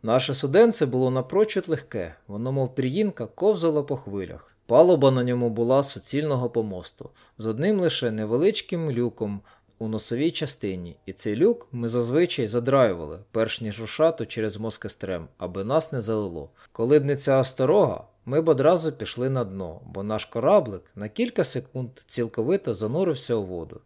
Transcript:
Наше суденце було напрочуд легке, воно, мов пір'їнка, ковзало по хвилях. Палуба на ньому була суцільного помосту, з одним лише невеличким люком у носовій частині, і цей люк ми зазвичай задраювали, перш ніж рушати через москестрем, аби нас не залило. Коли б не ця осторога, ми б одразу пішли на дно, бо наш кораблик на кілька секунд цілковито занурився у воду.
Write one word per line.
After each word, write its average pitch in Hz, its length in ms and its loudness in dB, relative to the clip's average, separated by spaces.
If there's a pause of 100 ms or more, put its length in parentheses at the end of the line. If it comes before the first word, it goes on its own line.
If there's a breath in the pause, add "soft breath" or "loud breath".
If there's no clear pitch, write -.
Наше 131 300 2
суденце 156 520 4
було 127 260 2
напрочуд 180 580 0
легке, 98 460 -6 (120)
воно, 110 240 -6
мов 131 240 -2
пір'їнка, 156 500 -2
ковзало 165 580 0
по 139 120 -4
хвилях. 95 600 -10 (100)
Палуба 143 460 8
на 127 120 2
ньому 123 260 0
була 120 340 2
суцільного 135 680 -2
помосту, 107 600 -6 (280 soft breath)
з 107 80 -8
одним 156 340 0
лише 131 320 0
невеличким 147 800 -2
люком 113 500 -4 (380 soft breath)
у 113 80 -6
носовій 117 440 -2
частині, 92 720 -6
і 95 80 -12
цей 104 220 -4
люк 220 360 2
ми 120 180 -4
зазвичай 123 580 0
задраювали, 107 720 2 (120)
перш 113 300 0
ніж 104 200 -8
рушати 156 440 0
через 107 320 -6
москестрем, 101 680 -8 (100)
аби 92 260 -6
нас 147 280 0
не 131 100 -4
залило. 101 480 -4 (220 soft breath)
Коли 131 280 4
б 135 60 0
не 143 100 0
ця 135 240 2
осторога, 135 640 2 (220)
ми 139 160 0
б 165 80 2
одразу 160 420 4
пішли 123 380 -6
на 131 140 -2
дно, 95 420 -8
бо 90 180 -10
наш 107 220 -4
кораблик 127 680 0
на 104 140 -8
кілька 233 340 -2
секунд 127 460 -4 (180)
цілковито 120 680 -2
занурився 131 640 -2
у 104 100 -2
воду. 87 400 -10